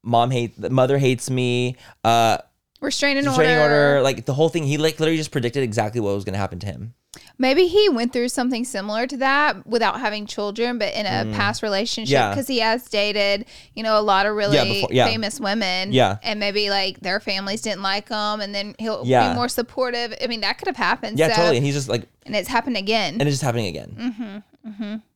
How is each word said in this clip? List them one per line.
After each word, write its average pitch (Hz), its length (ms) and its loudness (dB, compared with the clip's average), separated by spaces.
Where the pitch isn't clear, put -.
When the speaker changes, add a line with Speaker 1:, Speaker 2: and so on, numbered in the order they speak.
Speaker 1:
mom 117 280 2
hate, 120 280 -2
mother 131 280 4
hates 127 320 2
me, 123 460 0
uh, 113 340 4
Speaker 2:
Restraining 277 440 0
Speaker 1:
restraining 156 340 4
Speaker 2:
order. 147 340 4
Speaker 1:
order, 139 100 4
like, 120 240 0
the 139 80 -2
whole 160 140 4
thing. 165 160 -2
He, 143 120 2
like, 156 220 0
literally 160 180 2
just 156 140 -4
predicted 123 320 0
exactly 113 380 -2
what 101 140 0
was 98 100 -4
gonna 98 140 -4
happen 95 220 -4
to 101 60 -8
him. 95 280 -10
Speaker 2:
Maybe 277 300 4
he 415 220 4
went 240 220 0
through 247 180 0
something 247 340 -2
similar 214 420 -4
to 277 120 -8
that 262 480 0
without 226 340 0
having 214 260 -4
children, 226 520 -4
but 208 160 -2
in 214 120 -4
a 190 200 -2
Speaker 1:
Mm. 214 80 -4
Speaker 2:
past 208 280 -2
relationship, 214 480 -2
Speaker 1:
Yeah. 120 240 4
Speaker 2:
'cause 262 140 -2
he 254 120 -2
has 226 240 0
dated, 202 600 0
you 214 80 -10
know, 220 160 2
a - 20 6
lot 202 260 4
of 214 80 0
really 202 220 2
Speaker 1:
Yeah, 127 80 4
before, - 260 0
yeah. 120 160 4
Speaker 2:
famous 226 320 -2
women. 196 540 -2
Speaker 1:
Yeah. 107 320 4
Speaker 2:
And 214 160 -4
maybe, 202 300 -2
like, 196 300 -2
their 196 200 -2
families 196 400 -4
didn't 202 220 -6
like 196 260 -4
him, 214 320 -4
and 202 140 -8
then 202 240 -8
he'll 220 260 -6
Speaker 1:
Yeah. 233 240 4
Speaker 2:
be - 80 -2
more 247 120 -2
supportive. 240 720 -4
I 254 40 -4
mean, 226 140 -6
that 202 180 -2
could - 100 -8
have 302 80 -6
happened. 180 420 -2
Speaker 1:
Yeah, 160 100 4
Speaker 2:
So, - 80 2
Speaker 1:
totally. 165 220 4
And 139 80 2
he's 143 80 0
just, 135 140 -4
like, 110 200 -2
Speaker 2:
and - 80 -8
it's 185 140 -2
happened 233 300 0
again. 196 420 -2
Speaker 1:
and - 20 2
it's 143 120 2
just 131 80 -4
happening 117 240 0
again. 71 280 -8
Speaker 2:
Mm-hmm. 226 60 -14
Mm-hmm. 208 260 -10